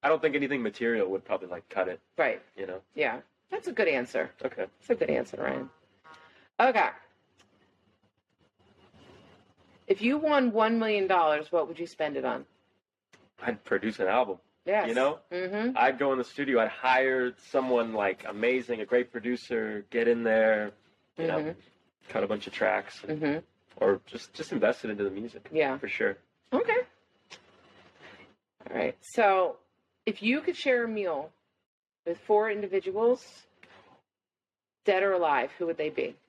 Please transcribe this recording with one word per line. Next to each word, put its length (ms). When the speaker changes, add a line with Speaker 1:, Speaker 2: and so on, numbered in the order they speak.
Speaker 1:
I 80
don't 100
think 160
anything 280
material 480
would 120
probably, 260
like, 200
cut 200
it. 100
Speaker 2:
Right. 240
Speaker 1:
You 80
know? 160
Speaker 2:
Yeah. 240
That's 160
a 40
good 160
answer. 440
Speaker 1:
Okay. 220
Speaker 2:
That's 100
a 60
good 160
answer, 280
Ryan. 300
Okay. 300
If 160
you 160
won 360
one 260
million 260
dollars, 460
what 160
would 100
you 80
spend 320
it 80
on? 200
Speaker 1:
I'd 200
produce 360
an 80
album. 300
Speaker 2:
Yes. 240
Speaker 1:
You 40
know? 260
Speaker 2:
Mm-hmm. 440
Speaker 1:
I'd 220
go 140
in 80
the 40
studio. 380
I'd 80
hire 640
someone, 440
like, 340
amazing, 540
a 40
great 260
producer, 800
get 180
in 160
there, 480
you 100
know, 120
Speaker 2:
Mm-hmm. 200
Speaker 1:
cut 140
a 40
bunch 180
of 80
tracks, 540
and, 140
Speaker 2:
Mm-hmm. 180
Speaker 1:
or 220
just, 280
just 180
invest 340
it 60
into 120
the 60
music. 420
Speaker 2:
Yeah. 280
Speaker 1:
For 80
sure. 300
Speaker 2:
Okay. 240
All 80
right. 240
So, 560
if 160
you 200
could 140
share 280
a 40
meal 440
with 140
four 320
individuals, 760
dead 160
or 120
alive, 440
who 80
would 120
they 120
be? 260